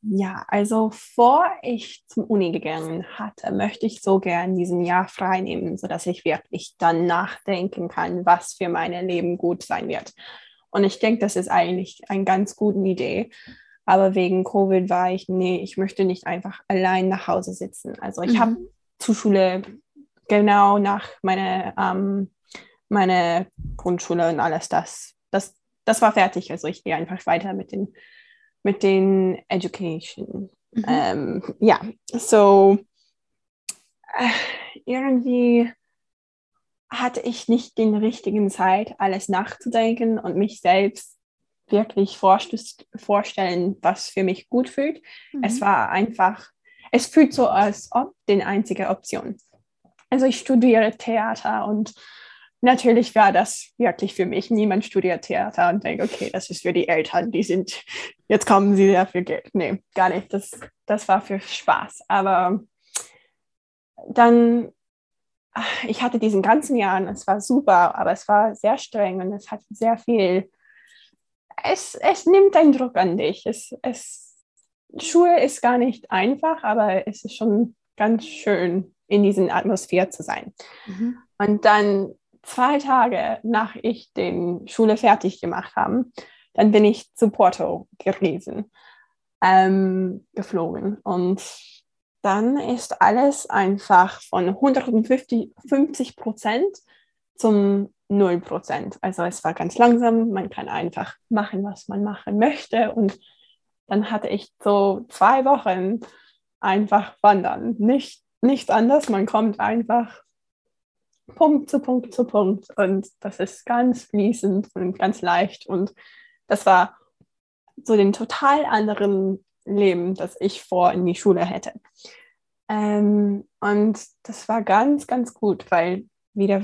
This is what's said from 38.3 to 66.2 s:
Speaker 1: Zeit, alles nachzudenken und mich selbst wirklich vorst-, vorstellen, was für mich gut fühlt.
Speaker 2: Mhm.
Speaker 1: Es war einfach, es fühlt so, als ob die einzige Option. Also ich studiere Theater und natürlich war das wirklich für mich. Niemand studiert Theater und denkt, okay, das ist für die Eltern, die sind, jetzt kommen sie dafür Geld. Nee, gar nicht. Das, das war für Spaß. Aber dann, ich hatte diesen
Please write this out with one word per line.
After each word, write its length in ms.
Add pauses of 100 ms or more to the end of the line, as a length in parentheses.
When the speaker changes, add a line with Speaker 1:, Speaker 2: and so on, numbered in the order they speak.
Speaker 1:
Zeit, 480
alles 300
nachzudenken 880
und 180
mich 240
selbst 560 (520)
wirklich 500
vorst-, 680 (100)
vorstellen, 840
was 280
für 160
mich 240
gut 200
fühlt. 320 (320)
Speaker 2:
Mhm. 120
Speaker 1:
Es 160
war 300
einfach, 600 (400)
es 160
fühlt 260
so, 140
als 460
ob 220 (140)
die 140
einzige 460
Option. 480 (760)
Also 160
ich 140
studiere 560
Theater 720
und 260 (680)
natürlich 540
war 160
das 480
wirklich 360
für 120
mich. 240
Niemand 340
studiert 400
Theater 460
und 140
denkt, 180
okay, 300
das 180
ist 120
für 100
die 160
Eltern, 420
die 140
sind, 400 (420)
jetzt 200
kommen 280
sie 180
dafür 300
Geld. 300
Nee, 280 (140)
gar 140
nicht. 240
Das, 180 (360)
das 200
war 140
für 180
Spaß. 680
Aber 520 (1500)
dann, 640 (1120)
ich 160
hatte 160
diesen 240